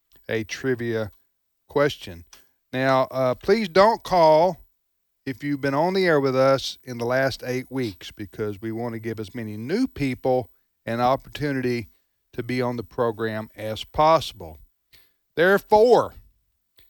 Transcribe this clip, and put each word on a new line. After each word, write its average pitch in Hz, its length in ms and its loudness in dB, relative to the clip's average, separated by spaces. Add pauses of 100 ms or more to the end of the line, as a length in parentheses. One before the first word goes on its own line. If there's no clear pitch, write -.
(280)
a 113 160 -4
trivia 117 680 -4 (580)
question. 113 560 -2 (480)
Now, 131 380 2
uh, 127 220 0
please 202 360 0
don't 196 340 4
call 165 540 4 (680)
if 135 180 -8
you've 143 180 -4
been 139 120 0
on 170 200 0
the 190 120 0
air 160 140 4
with 135 160 0
us 135 480 2
in 123 140 -12
the 117 80 -4
last 131 400 -2
eight 127 260 -6
weeks, 123 400 -8
because 104 500 -10
we 113 120 -8
want 117 200 -8
to 113 60 -12
give 110 220 -8
as 101 120 -12
many 110 220 -10
new 165 320 -4
people 127 600 -4 (360)
an 117 140 -4
opportunity 127 880 -4 (460)
to 120 100 -10
be 127 180 -4
on 120 160 -4
the 117 60 -10
program 110 720 -4
as 107 280 -10
possible. 127 760 0 (760)
Therefore, 196 800 4 (760)